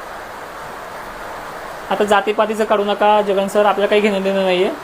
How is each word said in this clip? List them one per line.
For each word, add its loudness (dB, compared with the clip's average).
आता 2
जातीपातीचं 2
काढू 2
नका 4
जगन 2
सर, 2
आपल्याला 2
काही 4
घेणं 2
देणं 0
नाहीये. 2